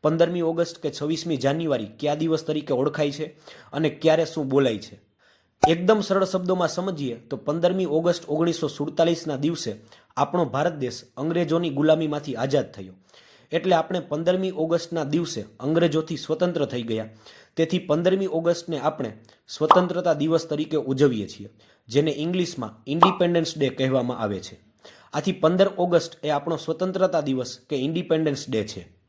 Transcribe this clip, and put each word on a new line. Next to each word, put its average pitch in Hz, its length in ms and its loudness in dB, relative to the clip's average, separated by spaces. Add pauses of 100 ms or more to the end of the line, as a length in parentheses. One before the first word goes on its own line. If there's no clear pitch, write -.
પંદરમી 170 400 2
ઓગસ્ટ 165 400 -2
કે 151 100 -4
છવ્વીસમી 151 460 -4
જાન્યુઆરી 139 480 0
કયા 143 300 -4
દિવસ 160 280 -2
તરીકે 151 300 -4
ઓળખાય 147 380 0
છે 151 140 -8 (480)
અને 156 160 0
ક્યારે 156 360 4
શું 151 240 -4
બોલાય 131 280 4
છે? - 180 -14 (680)
એકદમ 180 360 4
સરળ 196 260 2
શબ્દોમાં 180 420 0
સમજીએ 147 480 -4
તો 127 220 -10
પંદરમી 170 480 0
ઓગસ્ટ 165 420 0
ઓગણીસો 165 400 0
સુડતાલીસના 156 680 0
દિવસે 143 360 -2 (460)
આપણો 151 280 2
ભારત 147 280 0
દેશ 127 300 -6 (140)
અંગ્રેજોની 165 520 0
ગુલામીમાંથી 147 680 2
આઝાદ 131 360 0
થયો. 92 220 -16 (580)
એટલે 170 240 2
આપણે 170 240 0
પંદરમી 180 520 0
ઓગસ્ટના 165 520 -2
દિવસે 147 380 -2 (180)
અંગ્રેજોથી 156 580 2
સ્વતંત્ર 156 480 0
થઈ 123 180 -6
ગયા. 110 240 -4 (480)
તેથી 165 240 2
પંદરમી 180 480 2
ઓગસ્ટને 165 500 -2
આપણે 127 340 -2 (360)
સ્વતંત્રતા 175 680 0
દિવસ 160 340 0
તરીકે 156 300 -4
ઉજવીએ 131 500 2
છીએ, - 220 -16 (400)
જેને 147 220 2
ઇંગ્લિશમાં 156 640 -4 (120)
ઇન્ડિપેન્ડન્સ 170 680 2
ડે 143 120 2
કહેવામાં 131 500 0
આવે 101 200 -2
છે. - 200 -16 (540)
આથી 156 180 -2
પંદર 185 460 4
ઓગસ્ટ 175 460 2
એ 151 60 -2
આપણો 147 280 0
સ્વતંત્રતા 180 640 0
દિવસ 131 380 -2 (100)
કે 151 60 -2
ઇન્ડિપેન્ડન્સ 156 760 0
ડે 110 140 0
છે. 95 200 -10 (260)